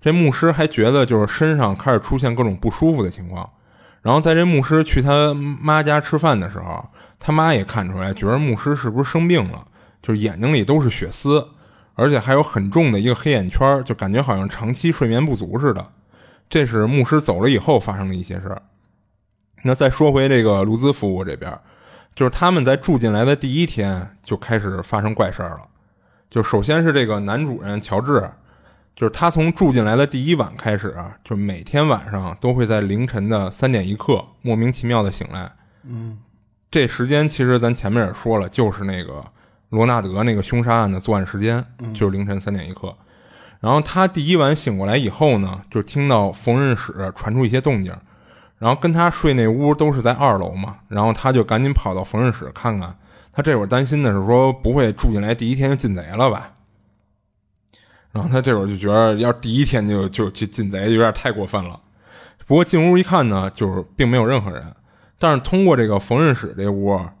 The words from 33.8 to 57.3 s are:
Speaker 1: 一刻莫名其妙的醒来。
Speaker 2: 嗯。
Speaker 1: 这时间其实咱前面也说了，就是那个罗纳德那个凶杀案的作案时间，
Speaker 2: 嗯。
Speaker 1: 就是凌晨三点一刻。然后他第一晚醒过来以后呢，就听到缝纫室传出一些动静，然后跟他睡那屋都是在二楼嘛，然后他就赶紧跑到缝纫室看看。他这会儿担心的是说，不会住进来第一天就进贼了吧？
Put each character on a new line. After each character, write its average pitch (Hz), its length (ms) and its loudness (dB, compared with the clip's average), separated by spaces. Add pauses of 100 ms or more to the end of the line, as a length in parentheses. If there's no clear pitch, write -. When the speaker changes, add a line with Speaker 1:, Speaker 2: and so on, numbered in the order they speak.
Speaker 1:
一 98 80 -2
刻 - 300 -2 (180)
莫 117 120 -2
名 117 180 0
其 120 140 -6
妙 117 160 0
的 98 80 -2
醒 - 220 -10
来。 92 180 -12 (340)
Speaker 2:
嗯。 113 340 -14 (520)
Speaker 1:
这 143 160 2
时 123 200 -4
间 147 220 2
其 147 140 -2
实 123 160 4
咱 117 160 2
前 101 160 -6
面 113 160 0
也 90 60 -6
说 113 260 -2
了， 92 100 -4
就 110 220 0
是 98 140 -8
那 92 180 -6
个 71 220 -14 (460)
罗 110 160 2
纳 120 160 2
德 95 200 -4
那 117 120 0
个 101 80 -2
凶 120 200 -2
杀 117 140 2
案 107 140 2
的 95 100 -4
作 107 140 -2
案 95 120 0
时 98 120 -8
间， 117 260 0 (140)
Speaker 2:
嗯。 117 160 -12
Speaker 1:
就 104 120 0
是 95 60 0
凌 98 140 -4
晨 98 140 -4
三 98 120 -6
点 90 160 -8
一 90 40 -12
刻。 92 220 -14 (680)
然 110 120 0
后 147 80 4
他 185 260 0
第 175 200 -2
一 180 100 2
晚 147 180 4
醒 113 240 -4
过 98 80 -4
来 107 100 0
以 135 120 0
后 127 300 2
呢， 95 220 -4 (100)
就 107 120 -2
听 143 260 -2
到 107 220 2
缝 120 260 -2
纫 135 200 2
室 95 400 -8
传 107 180 -6
出 131 100 2
一 117 40 0
些 123 120 0
动 127 220 0
静， 90 100 -8 (640)
然 113 120 0
后 139 80 2
跟 170 140 0
他 170 180 2
睡 156 240 0
那 117 140 2
屋 143 260 2
都 151 180 2
是 131 100 -2
在 120 100 2
二 123 240 2
楼 87 160 -4
嘛， 95 240 -8 (120)
然 104 140 -2
后 113 100 2
他 131 200 0
就 123 100 4
赶 113 180 0
紧 139 120 0
跑 104 220 0
到 95 100 -4
缝 110 180 -2
纫 123 100 2
室 - 220 -10
看 110 240 -4
看。 90 160 -10 (380)
他 147 100 -4
这 139 140 2
会 107 80 0
儿 - 20 -8
担 123 200 0
心 147 160 0
的 120 100 2
是 98 140 0
说， 127 260 4
不 127 200 -2
会 127 200 2
住 - 180 0
进 104 120 0
来 107 120 0
第 117 160 -2
一 127 40 2
天 135 160 0
就 139 60 2
进 107 180 -2
贼 87 140 -8
了 110 200 0
吧？ 98 220 -4 (1600)